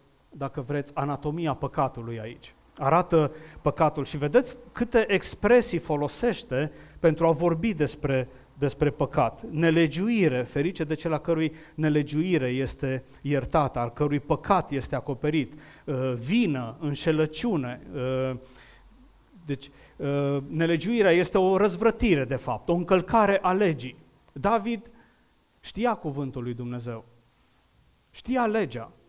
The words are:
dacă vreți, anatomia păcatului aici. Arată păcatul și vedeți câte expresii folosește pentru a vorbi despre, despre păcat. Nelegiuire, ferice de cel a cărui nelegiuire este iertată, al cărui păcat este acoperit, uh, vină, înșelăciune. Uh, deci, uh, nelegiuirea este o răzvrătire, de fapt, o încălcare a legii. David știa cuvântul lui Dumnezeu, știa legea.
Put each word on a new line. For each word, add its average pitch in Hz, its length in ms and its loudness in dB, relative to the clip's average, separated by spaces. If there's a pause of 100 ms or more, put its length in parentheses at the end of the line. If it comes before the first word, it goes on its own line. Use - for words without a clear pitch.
(300)
dacă 139 320 -8
vreți, 143 340 -6
anatomia 147 580 -4
păcatului 123 680 -4
aici. 113 360 -14 (220)
Arată 156 540 4 (300)
păcatul 147 440 0
și - 120 -8
vedeți 147 400 0 (140)
câte 226 400 0
expresii 202 640 2
folosește 151 960 -2 (280)
pentru 165 280 4
a 165 40 6
vorbi 170 420 2
despre, 139 560 -2 (280)
despre 143 320 0
păcat. 135 600 0
Nelegiuire, 165 920 2
ferice 147 420 -2
de 151 100 -4
cel 160 200 -4
a 147 60 0
cărui 160 340 0 (220)
nelegiuire 151 720 2
este 131 560 -2 (180)
iertată, 139 580 0
al 117 120 -2
cărui 147 280 0
păcat 160 520 0
este 139 240 -4
acoperit, 143 580 -4 (320)
uh, 131 280 -2
vină, 127 640 -2
înșelăciune. 151 1040 -2 (120)
Uh, 131 420 -2 (1120)
deci, 143 240 -8 (260)
uh, 143 420 0 (100)
nelegiuirea 170 640 2
este 175 260 4
o 185 200 4
răzvrătire, 196 680 2
de 127 100 -4
fapt, 120 340 -4
o 170 40 4
încălcare 190 680 4
a 185 120 2
legii. 160 440 0 (360)
David 214 580 -2 (680)
știa 226 340 -2
cuvântul 135 500 -6
lui 120 100 -4
Dumnezeu, 120 520 -10 (1080)
știa 247 340 -2
legea. 156 460 -2 (180)